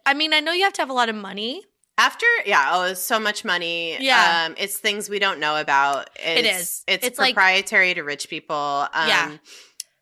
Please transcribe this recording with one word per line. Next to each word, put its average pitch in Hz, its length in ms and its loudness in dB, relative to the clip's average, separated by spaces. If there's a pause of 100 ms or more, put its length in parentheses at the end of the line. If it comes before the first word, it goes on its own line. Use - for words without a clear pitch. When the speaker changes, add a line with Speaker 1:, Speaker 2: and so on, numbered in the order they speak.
Speaker 1:
I 277 100 4
mean, 311 200 0
I 302 60 4
know 302 100 0
you 359 140 2
have 392 80 2
to 370 100 -4
have 269 80 -4
a 269 40 -8
lot 247 140 2
of 220 60 -4
money. 214 480 -8 (360)
Speaker 2:
After, 262 280 2 (180)
yeah, 160 280 4
oh, 180 140 2
it's 185 140 -4
so 226 200 0
much 208 240 -4
money. 170 580 -2
Speaker 1:
Yeah. 175 460 4
Speaker 2:
Um, 160 100 -10
it's 196 180 -6
things 208 320 -4
we 202 120 -4
don't 196 180 0
know 151 180 0
about. 139 600 0
Speaker 1:
It - 280 0
Speaker 2:
It's, 190 160 0
Speaker 1:
is. - 280 -8
Speaker 2:
it's 185 180 -2
Speaker 1:
It's 247 120 -6
like - 180 2
Speaker 2:
proprietary 190 580 4
to 170 80 -6
rich 143 260 -8
people. 143 640 -4
Um, 160 160 0
Speaker 1:
Yeah. 165 280 0 (640)